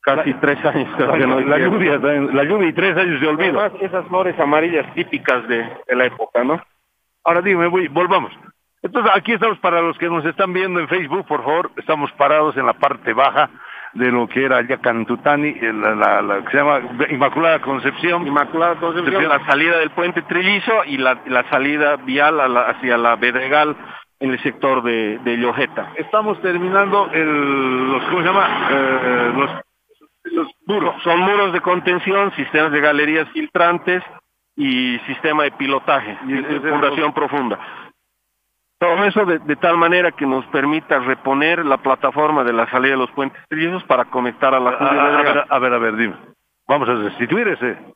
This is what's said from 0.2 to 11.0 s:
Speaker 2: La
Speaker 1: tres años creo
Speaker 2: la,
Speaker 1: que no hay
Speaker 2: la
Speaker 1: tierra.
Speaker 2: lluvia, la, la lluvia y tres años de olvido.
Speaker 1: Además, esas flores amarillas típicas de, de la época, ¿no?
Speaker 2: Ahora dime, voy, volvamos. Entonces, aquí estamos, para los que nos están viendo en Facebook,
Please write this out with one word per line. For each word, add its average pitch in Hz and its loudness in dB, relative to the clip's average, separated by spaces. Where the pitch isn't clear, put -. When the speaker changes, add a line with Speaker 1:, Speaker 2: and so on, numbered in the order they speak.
Speaker 2:
La 127 -6
Speaker 1:
tres 139 0
años 143 0
creo 131 0
Speaker 2:
la, 147 2
Speaker 1:
que 139 2
no 131 2
hay 135 0
Speaker 2:
la 143 2
Speaker 1:
tierra. 131 2
Speaker 2:
lluvia, 170 2
la, 135 0
la 139 4
lluvia 180 2
y 151 -4
tres 180 2
años 180 0
de 151 2
olvido. 165 0
Speaker 1:
Además, 202 -2
esas 185 -4
flores 180 0
amarillas 156 0
típicas 131 -2
de, 117 -2
de 127 0
la 127 2
época, 123 -2
¿no? 156 -2
Speaker 2:
Ahora 170 2
dime, 180 2
voy, 175 0
volvamos. 170 0
Entonces, 214 0
aquí 208 0
estamos, 214 -2
para 170 0
los 170 -2
que 170 -4
nos 165 -2
están 180 -2
viendo 185 -2
en 156 -4
Facebook, 170 -4